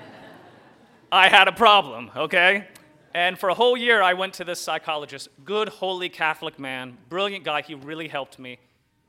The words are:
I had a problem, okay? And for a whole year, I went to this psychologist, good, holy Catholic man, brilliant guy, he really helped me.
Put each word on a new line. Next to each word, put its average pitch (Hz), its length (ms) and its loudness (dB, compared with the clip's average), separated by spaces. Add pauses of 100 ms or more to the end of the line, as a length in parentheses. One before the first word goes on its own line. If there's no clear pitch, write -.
(1120)
I 185 160 6
had 190 220 8
a - 20 -4
problem, 143 640 2
okay? 180 540 0 (440)
And 180 240 -2
for 190 120 -2
a 175 40 2
whole 247 220 2
year, 240 260 2
I 180 120 4
went 185 220 -6
to 180 100 -12
this 170 160 -10
psychologist, 151 680 -8 (160)
good, 208 240 -4
holy 185 400 -6
Catholic 160 520 -6
man, 127 380 -10 (120)
brilliant 196 340 -6
guy, 151 180 -4
he 151 140 -14
really 151 320 -12
helped 135 320 -10
me. 127 200 -18 (500)